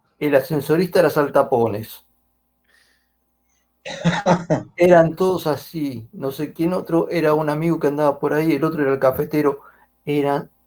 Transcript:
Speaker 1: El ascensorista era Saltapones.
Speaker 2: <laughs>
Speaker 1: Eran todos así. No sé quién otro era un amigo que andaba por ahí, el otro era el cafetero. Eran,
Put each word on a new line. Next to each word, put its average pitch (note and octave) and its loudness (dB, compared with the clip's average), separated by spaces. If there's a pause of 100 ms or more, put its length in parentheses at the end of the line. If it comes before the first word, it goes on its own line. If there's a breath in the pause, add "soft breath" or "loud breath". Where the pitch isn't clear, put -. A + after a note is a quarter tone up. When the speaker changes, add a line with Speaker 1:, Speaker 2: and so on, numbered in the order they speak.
(200)
Speaker 1:
El D3 2
ascensorista D#3+ 0
era D#3+ 4
Saltapones. B2 0 (1800)
Speaker 2:
<laughs> - -2
Speaker 1:
Eran E3+ 6
todos F#3 -2
así. C#3 -8
No C3+ -8
sé D3 -8
quién E3 -2
otro E3 -2
era D#3 0
un D#3 0
amigo D#3+ 0
que D#3 0
andaba C#3+ 0
por D3 -2
ahí, D#3 2
el C#3 0
otro D3+ -2
era C3+ 2
el C3+ -2
cafetero. C#3+ 0 (440 soft breath)
Eran, D3 -2 (180)